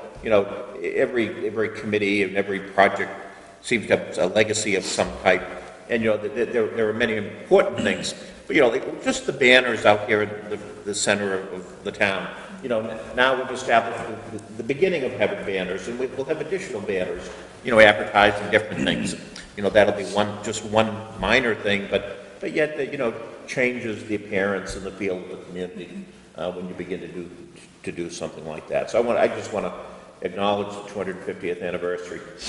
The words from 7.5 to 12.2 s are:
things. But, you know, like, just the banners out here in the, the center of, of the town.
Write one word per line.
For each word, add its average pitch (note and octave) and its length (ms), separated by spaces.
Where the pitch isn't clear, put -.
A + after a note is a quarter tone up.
things. F#2+ 340
But, - 120
you D#3 40
know, B2 80
like, - 340
just - 220
the - 80
banners B2+ 520
out G#2 220
here G#2+ 140
in G2+ 80
the, G#2 80
the G#2 100
center G2+ 400
of, F#2+ 200
of - 300
the G2 80
town. F#2+ 380